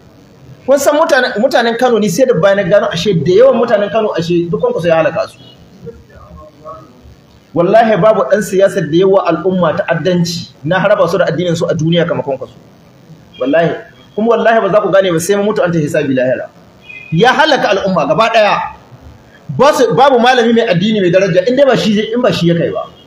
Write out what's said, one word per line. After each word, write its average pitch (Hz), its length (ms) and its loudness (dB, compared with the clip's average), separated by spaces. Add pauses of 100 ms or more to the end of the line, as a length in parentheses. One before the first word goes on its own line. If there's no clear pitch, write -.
(640)
Kun 269 140 2
san 294 180 2
mutanen, 294 400 0
mutanen 233 400 0
Kano 240 220 2
ni 208 100 0
sai 175 160 0
da 240 80 2
bayan 196 240 2
na 202 60 0
gano 202 260 0
ashe 202 240 -2
da 160 180 0
yawan 233 300 4
mutanen 208 300 0
Kano 214 260 -2
ashe 170 320 -2
duk 165 100 -4
kwanku 165 220 -4
sai 170 80 -2
ya 160 140 2
halaka 107 260 -4
su. - 80 -20 (2250)
Wallahi 214 480 2
babu 220 240 2
ɗan 202 160 0
siyasar 190 480 0
da 156 80 0
yawa 196 320 2
al'umma 170 480 -2
ta'addanci 170 720 -4 (140)
na 180 160 -2
haraba 196 280 2
su 196 100 -2
da 180 80 0
addinin 160 300 -2
su 165 140 -4
a 156 40 0
duniya 160 340 0
kamar 139 180 -4
kwanku 127 220 -8
su. - 100 -20 (840)
Wallahi. 156 300 0 (460)
Kuma 220 200 -2
wallahi 220 260 2
ba 196 80 0
za 208 120 2
ku 196 100 -2
gane 190 220 2
ba 160 60 -2
sai 202 160 -2
mun 202 100 -2
mutu 208 180 -2
an 170 80 -2
ta 170 80 -2
hisabi 143 340 -2
lahira. 127 360 -2 (600)
Ya 220 220 2
halaka 269 420 0
al'umma 185 320 -2
gaba 185 220 0
ɗaya. 208 260 2 (960)
Ba 247 240 2
su, 247 220 0
babu 262 240 4
malami 240 340 2
mai 226 140 2
addini 208 340 0
mai 175 100 2
daraja 180 360 2
in 247 80 0
dai 277 100 4
ba 247 100 4
shi, 214 380 -2
in 240 80 -2
ba 226 100 0
shi 170 160 -2
ya 170 80 2
kai 139 160 -2
ba. - 160 -10 (200)